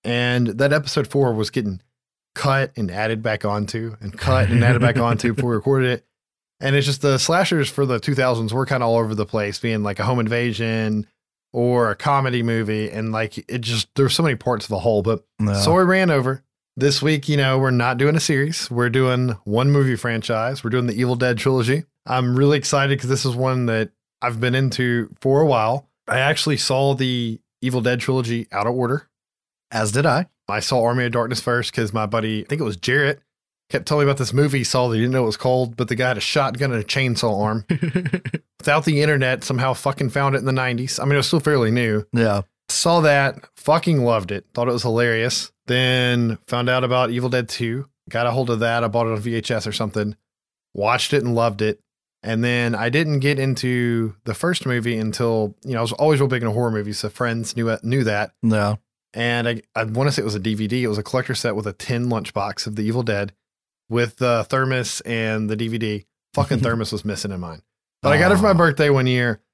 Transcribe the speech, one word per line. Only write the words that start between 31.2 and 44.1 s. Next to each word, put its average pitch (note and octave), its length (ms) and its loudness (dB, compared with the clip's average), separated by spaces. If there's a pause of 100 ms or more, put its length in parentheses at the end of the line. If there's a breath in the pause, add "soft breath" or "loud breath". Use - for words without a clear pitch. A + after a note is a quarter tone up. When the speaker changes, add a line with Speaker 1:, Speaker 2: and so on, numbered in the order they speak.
Speaker 1:
first A#2+ 320 -2
'cause G#2+ 200 -2
my G#2+ 140 -2
buddy, A2 380 -2
I - 40 -16
think D3+ 120 -4
it D3 40 -2
was G#2 120 -4
Jarrett, C#3 460 0 (480)
kept - 160 -4
telling D3 180 2
me C#3+ 60 4
about C3+ 80 0
this G#2+ 140 -2
movie C#3 260 2
he A#2+ 60 -2
saw B2 240 2
that A2+ 80 0
he G#2+ 60 2
didn't B2+ 100 0
know C3 100 2
what A2+ 40 2
it - 0 -
was G#2+ 100 -2
called, B2+ 400 0
but A#2+ 100 -2
the A#2+ 80 -2
guy B2+ 140 0
had A#2+ 80 0
a G2 40 -8
shotgun C3+ 520 0
and A2+ 80 -2
a G2+ 40 -6
chainsaw A#2 560 0
arm. G#2+ 280 0
Speaker 2:
<laughs> - 920 -4
Speaker 1:
Without D3+ 260 2
the D3 160 2
internet, C3 440 2
somehow C3 300 -2
fucking C3+ 360 -2
found C#3 240 0
it C3+ 40 0
in A#2 60 -4
the C3+ 80 0
nineties. B2+ 460 -4
I - 60 -4
mean, C#3+ 100 2
it C#3+ 40 4
was C3+ 100 0
still E3+ 100 2
fairly C3+ 320 2
new. A2+ 420 0
Speaker 2:
Yeah. G#2+ 300 2 (260)
Speaker 1:
Saw E3+ 340 2
that, C#3 420 2 (120)
fucking D3+ 460 2
loved A2 300 0